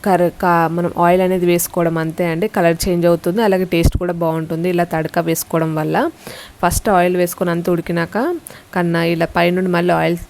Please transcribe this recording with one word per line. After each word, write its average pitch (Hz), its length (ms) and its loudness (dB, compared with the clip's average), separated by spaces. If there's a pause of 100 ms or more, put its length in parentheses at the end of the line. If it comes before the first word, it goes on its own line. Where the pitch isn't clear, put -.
కర్రీ 180 200 4 (160)
కా-, 170 340 2
మనం 175 140 0 (140)
ఆయిల్ 180 200 6
అనేది 180 280 0
వేసుకోవడం 170 500 0
అంతే 160 300 -2
అండి. 170 140 -2 (100)
కలర్ 170 280 2
చేంజ్ 175 260 2
అవుతుంది, 175 360 0
అలాగే 185 260 2
టేస్ట్ 165 300 2
కూడా 175 120 -4 (100)
బాగుంటుంది 160 500 -2
ఇలా 175 180 2
తడక 160 380 -2
వేసుకోవడం 160 500 -2
వల్ల. 156 160 -2 (640)
ఫస్ట్ 185 380 0
ఆయిల్ 180 240 2
వేసుకొని 175 320 -2
అంత 170 200 -4
ఉడికినాక 170 440 -4 (580)
కన్నా 170 260 0 (120)
ఇలా 165 140 0 (100)
పైనుండి 180 400 2
మళ్ళీ 175 240 2
ఆయిల్ 170 280 0